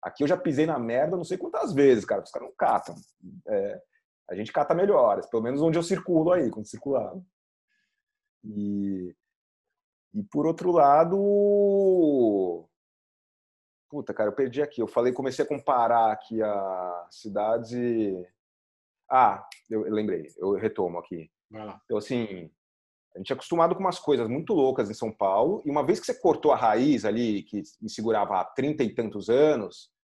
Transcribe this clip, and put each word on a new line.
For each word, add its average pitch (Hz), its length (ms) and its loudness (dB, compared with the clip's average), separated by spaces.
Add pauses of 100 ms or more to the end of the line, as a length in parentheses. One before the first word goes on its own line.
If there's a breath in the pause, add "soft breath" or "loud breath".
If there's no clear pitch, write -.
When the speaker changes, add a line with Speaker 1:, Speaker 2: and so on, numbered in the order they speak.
Speaker 1:
aqui - 200 -4
eu 156 40 0
já 180 100 2
pisei 156 300 0
na 156 100 -2
merda 127 400 -2
não 175 60 -6
sei 185 140 -6
quantas 339 360 -6
vezes, 131 320 6
cara, 104 160 -2
os - 100 -18
caras - 160 -10
não - 80 -20
catam. - 400 -2 (520)
É, 101 340 -2 (480)
a 90 60 -8
gente 104 180 -10
cata 151 220 0
melhores, 151 500 2
pelo 113 180 -2
menos 135 180 -2
onde 165 160 2
eu 170 60 -2
circulo 170 480 0
aí, 160 200 2
quando 107 180 -12
circulava. 117 520 -6 (1200)
E, 101 680 -6 (1000)
e 101 100 -6
por 147 220 -4
outro 165 260 -2
lado, 170 2000 4 (1200)
puta, 143 240 -8
cara, 107 160 0
eu 101 60 -8
perdi 131 260 -2
aqui. 143 200 -4
Eu 107 60 -2
falei, 123 260 2
comecei 135 300 -4
a - 40 -2
comparar 117 640 2
aqui 110 300 -6
as 92 720 -4
cidades 110 560 -2
e, 117 440 -2 (960)
ah, 120 360 2 (240)
eu, 110 160 -4
eu 107 80 -4
lembrei, 107 340 -4 (100)
eu 95 160 -2
retomo 92 460 -4
aqui. 82 300 -14 (200)
Speaker 2:
Vai 107 160 -16
lá. 98 200 -16
Speaker 1:
Então, 110 120 -4
assim, 104 520 -6 (680)
a 90 40 -14
gente 98 120 -8
é 131 40 -2
acostumado 170 400 0
com 185 60 -10
umas 185 180 -2
coisas 120 280 0
muito 151 260 -4
loucas 131 360 2
em 110 40 -10
São 110 180 -6
Paulo, 110 540 0
e 147 60 -4
uma 143 140 0
vez 175 140 2
que - 60 -14
você 165 80 -4
cortou 151 380 2
a 127 40 6
raiz 117 500 2
ali, 107 380 -2
que 104 180 -8 (200)
me 110 80 -10
segurava 104 500 0
há - 60 -2
trinta 147 380 -2
e 107 100 -2
tantos 104 360 -6
anos 131 600 2 (140)